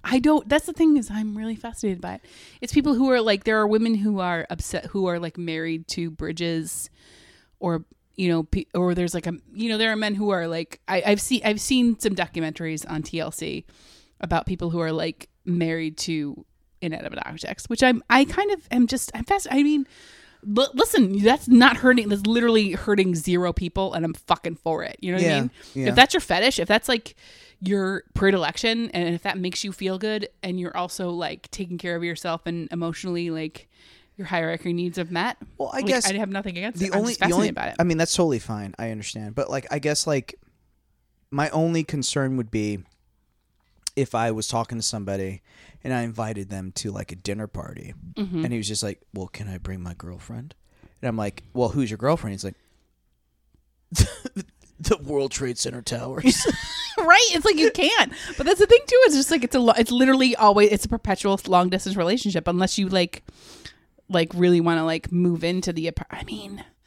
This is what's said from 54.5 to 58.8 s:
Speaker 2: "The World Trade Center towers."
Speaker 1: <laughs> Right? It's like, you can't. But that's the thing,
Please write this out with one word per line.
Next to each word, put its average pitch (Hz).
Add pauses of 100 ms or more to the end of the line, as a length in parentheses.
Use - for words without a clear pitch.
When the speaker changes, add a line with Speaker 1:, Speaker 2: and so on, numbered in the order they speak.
Speaker 2:
"The 190
World 139
Trade 127
Center 117
towers." 131
Speaker 1:
<laughs> - (420)
Right? 403
It's 349
like, 403
you 311
can't. 359 (240)
But -
that's 359
the 403
thing, 480